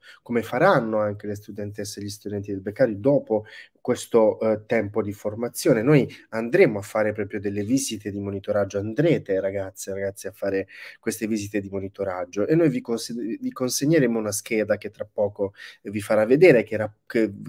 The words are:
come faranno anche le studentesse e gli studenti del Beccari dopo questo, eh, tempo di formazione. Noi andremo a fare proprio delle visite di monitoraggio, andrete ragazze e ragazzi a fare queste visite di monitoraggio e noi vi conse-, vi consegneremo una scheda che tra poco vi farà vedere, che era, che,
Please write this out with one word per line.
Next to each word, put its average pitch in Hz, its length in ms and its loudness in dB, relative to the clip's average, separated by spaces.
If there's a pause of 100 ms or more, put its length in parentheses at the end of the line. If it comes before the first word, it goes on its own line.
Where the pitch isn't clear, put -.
(220)
come 117 200 -2
faranno 120 580 2
anche 104 260 -4
le 104 80 -4
studentesse 104 640 -10
e 101 60 -8
gli 104 60 -8
studenti 104 400 -8
del 98 100 -6
Beccari 104 400 0
dopo 110 460 2 (340)
questo, 113 600 2
eh, 107 260 0
tempo 107 360 0
di 101 100 -6
formazione. 117 720 0
Noi 135 240 4 (240)
andremo 117 480 2
a 98 40 -6
fare 107 300 0
proprio 104 280 -6
delle 101 220 -4
visite 110 480 -2
di 101 80 -6
monitoraggio, 101 600 -2
andrete 110 640 0
ragazze 98 500 -6
e 95 40 -6
ragazzi 98 320 -6
a 95 60 -12
fare 95 360 -4 (320)
queste 113 260 -4
visite 104 340 -4
di 98 100 -6
monitoraggio 95 760 -4
e 156 80 2
noi 165 140 6
vi 123 120 -2
conse-, 117 340 -6
vi 123 360 -6
consegneremo 127 680 0
una 107 140 -2
scheda 104 440 -2
che 101 140 -8
tra - 200 -12
poco 101 440 -4 (280)
vi 104 180 -8
farà 107 260 2
vedere, 135 380 8
che - 100 -8
era, 107 200 -4 (120)
che, 110 260 2 (160)